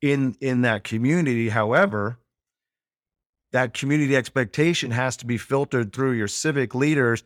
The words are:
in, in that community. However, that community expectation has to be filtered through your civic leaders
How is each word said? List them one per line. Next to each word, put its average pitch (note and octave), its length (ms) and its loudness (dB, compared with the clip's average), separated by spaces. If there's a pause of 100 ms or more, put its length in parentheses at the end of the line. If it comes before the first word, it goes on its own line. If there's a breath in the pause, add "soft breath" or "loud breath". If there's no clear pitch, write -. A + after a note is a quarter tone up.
in, C#3 400 0
in B2+ 200 0
that A2+ 220 0
community. A#2+ 680 0
However, A2+ 680 0 (1300)
that B2+ 220 0
community C#3 420 2
expectation C3+ 760 0
has B2 260 -2
to - 80 -16
be A#2+ 120 -2
filtered C3+ 560 -2
through C3 200 0
your A2 140 -2
civic C#3 460 -2
leaders C3 520 2